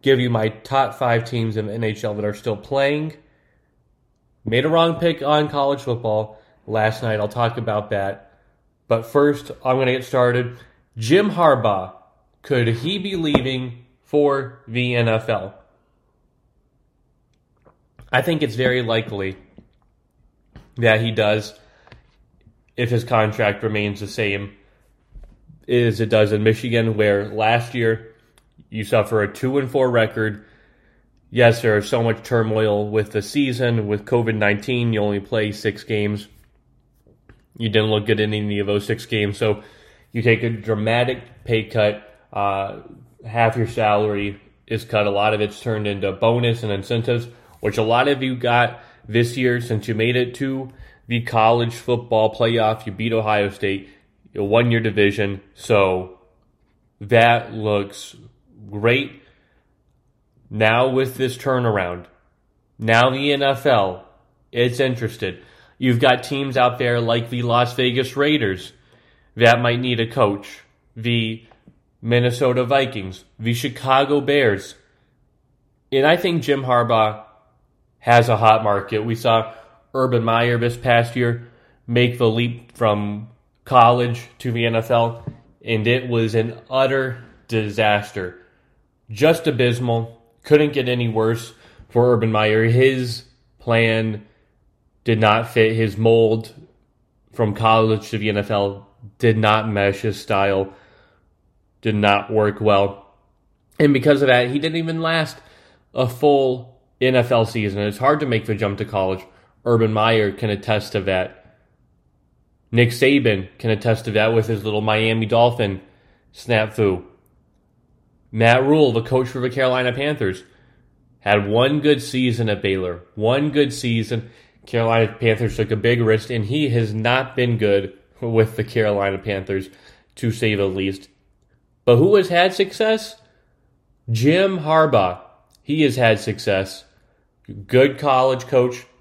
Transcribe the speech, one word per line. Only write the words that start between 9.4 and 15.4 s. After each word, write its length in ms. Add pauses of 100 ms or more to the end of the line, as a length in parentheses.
I'm 140
gonna 140
get 120
started. 540 (380)
Jim 340
Harbaugh, 640 (500)
could 240
he 320
be 160
leaving 720 (180)
for 640
the 300
N 120
F 200
L? 260 (2500)